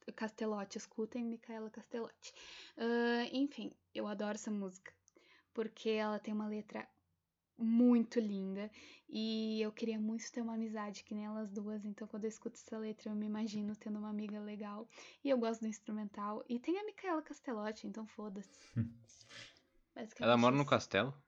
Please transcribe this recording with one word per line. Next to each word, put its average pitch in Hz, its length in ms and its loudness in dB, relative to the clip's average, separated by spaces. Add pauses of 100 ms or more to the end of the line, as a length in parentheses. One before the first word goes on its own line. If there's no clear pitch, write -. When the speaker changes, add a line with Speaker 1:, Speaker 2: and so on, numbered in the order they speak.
(160)
Speaker 1:
Castellotti, 214 640 -4
escutem 220 480 -4
Micaela 226 460 -6
Castellotti. - 640 -10 (420)
Ah, 240 560 4
enfim, 254 400 0 (220)
eu 214 120 0
adoro 208 280 -2
essa 214 160 -6
música, 196 420 -6 (640)
porque 220 340 -2
ela 214 300 2
tem 214 160 -4
uma 214 120 0
letra 214 400 -6 (720)
muito 233 640 8
linda, 196 500 -2 (380)
e 220 540 0
eu 214 100 0
queria 226 260 -2
muito 220 320 -2
ter 247 120 -4
uma 226 100 -4
amizade 214 520 -4
que - 100 -8
nem 208 100 -4
elas 214 260 -4
duas, 208 360 -6
então 214 200 -6
quando 214 180 -6
eu 220 40 0
escuto 240 280 -8
essa - 200 -10
letra 220 340 -8
eu 214 40 -2
me 214 100 0
imagino 214 500 -2
tendo 214 240 -6
uma 214 120 -6
amiga 208 280 -4
legal, 208 480 -8 (380)
e 277 60 2
eu 254 80 6
gosto 226 240 2
do 220 40 0
instrumental, 214 840 -4
e 240 80 0
tem 320 200 0
a 415 60 -2
Micaela 370 380 -2
Castellotti, 220 640 -6
então 214 200 -8
foda-se. 208 440 -10 (260)
Speaker 2:
<laughs> - 1200 -8
Speaker 1:
Basicamente 233 260 -8
Speaker 3:
Ela 117 140 8
mora 123 180 10
no 143 100 6
Speaker 1:
isso. 139 60 0
Speaker 3:
castelo? 117 440 4 (140)